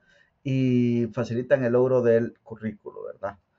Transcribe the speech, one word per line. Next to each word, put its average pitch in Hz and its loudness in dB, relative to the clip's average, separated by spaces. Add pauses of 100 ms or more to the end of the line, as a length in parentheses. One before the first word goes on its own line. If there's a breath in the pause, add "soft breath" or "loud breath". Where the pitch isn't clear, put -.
(420 soft breath)
y 123 0
facilitan 123 -2
el 117 0
logro 127 2
del 117 2
currículo, 107 -12
¿verdad? - -10 (200)